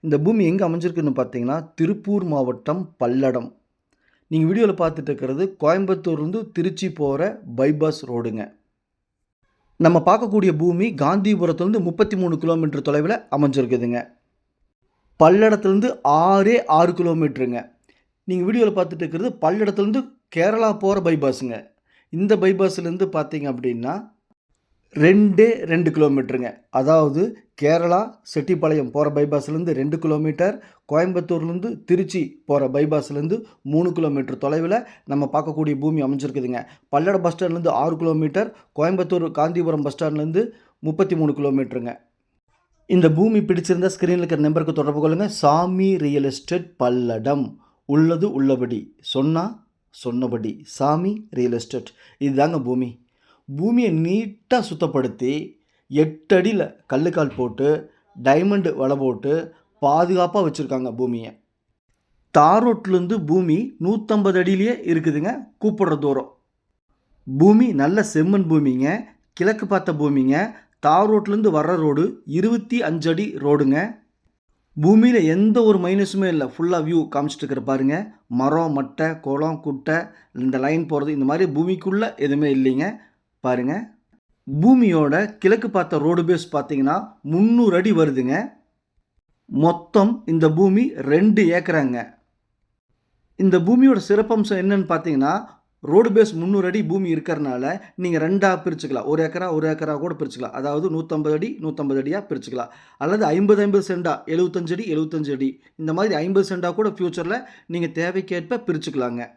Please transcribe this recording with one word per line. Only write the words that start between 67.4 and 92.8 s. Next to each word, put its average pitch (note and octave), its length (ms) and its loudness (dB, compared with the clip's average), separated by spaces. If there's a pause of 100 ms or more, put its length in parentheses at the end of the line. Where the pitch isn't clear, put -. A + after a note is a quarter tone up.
நல்ல E3+ 420 2
செம்மண் F3 340 2
பூமிங்க, D3 540 0 (300)
கிழக்கு G#3+ 340 0
பார்த்த F#3+ 260 0
பூமிங்க. D3 600 0 (260)
தார் F3+ 320 4
ரோட்லேருந்து G#3 400 2
வர்ற D#3+ 260 2
ரோடு D#3 480 0
இருபத்தி G3+ 580 -2
அஞ்சு D#3+ 280 -2
அடி G3+ 260 -2
ரோடுங்க. D3 680 0 (800)
பூமியில A3 440 6
எந்த G#3 380 4
ஒரு G#3+ 160 6
மைனஸுமே F#3+ 460 0
இல்ல. E3 200 0
ஃபுல்லா E3 400 -2
வியூ D#3+ 300 0
காமிச்சிட்டு D3 220 -4
இருக்கிற C3+ 240 -6
பாருங்க. C3+ 520 -2 (140)
மரம், D3 460 0
மட்டை, D#3 480 -4
குளம், D3+ 400 -4
குட்டை, D3 360 -4 (360)
இந்த C3 260 -2
லைன் D#3 280 0
போறது, D3 220 -2
இந்த C#3 160 -2
மாதிரி D#3+ 280 0
பூமிக்குள்ள F#3 640 -2
எதுவுமே C#3+ 380 0
இல்லைங்க. C3+ 420 0 (440)
பாருங்க, B2+ 540 -4 (680)
பூமியோட G3 800 4
கிழக்கு G#3+ 320 2
பார்த்த E3+ 280 -2
ரோடு E3+ 240 2
பேஸ் E3+ 300 -2
பார்த்தீங்கன்னா, C#3+ 560 -2 (140)
முந்நூறு G#3 540 2
அடி F#3+ 160 2
வருதுங்க. D3+ 560 0 (960)
மொத்தம் F3 840 0
இந்த D#3+ 240 2
பூமி G3 440 2
ரெண்டு F#3 500 4
ஏக்கராங்க. D#3 720 -2 (1200)